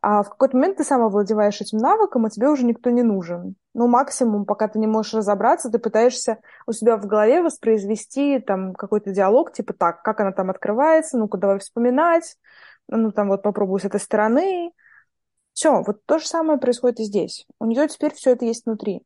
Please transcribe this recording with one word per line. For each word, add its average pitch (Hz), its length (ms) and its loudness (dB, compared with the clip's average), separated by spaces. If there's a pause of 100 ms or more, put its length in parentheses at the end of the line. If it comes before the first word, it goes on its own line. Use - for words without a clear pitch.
А 208 220 2
в 202 60 -6
какой-то 269 280 0
момент 370 200 0
ты 311 60 -2
сам 254 180 2
овладеваешь 208 600 0
этим 214 180 -4
навыком, 277 480 2
и - 20 -2
тебе 240 200 0
уже 262 160 2
никто 233 240 0
не 240 140 2
нужен. 180 520 -2 (180)
Ну, 233 140 2
максимум, 240 580 0
пока 214 220 -2
ты 214 120 -6
не 220 80 0
можешь 220 280 -2
разобраться, 220 540 0
ты 233 100 0
пытаешься 233 600 0 (280)
у 226 60 -6
себя 226 240 2
в 202 100 -8
голове 214 340 4
воспроизвести 226 1000 -2
там 190 360 -4
какой-то 208 360 -4
диалог, 202 420 2
типа: 208 200 -8
«Так, - 300 -2
как 214 160 -2
она 196 120 0
там 190 180 -4
открывается? 294 680 0
Ну-ка, 214 200 -2
давай 196 220 2
вспоминать. 302 800 0 (500)
Ну, 220 240 0
там 202 180 -2
вот 196 120 0
попробую 196 380 -2
с 190 60 -8
этой 202 140 -4
стороны». 339 720 0 (840)
Все, 262 340 2
вот 208 180 -6
то 311 140 2
же - 80 -8
самое 320 320 0
происходит 247 420 0
и 220 40 -2
здесь. 202 420 -6 (120)
У 226 60 -6
нее 247 220 0
теперь 294 260 -4
все - 180 0
это 240 140 0
есть 233 200 -4
внутри. 208 400 -6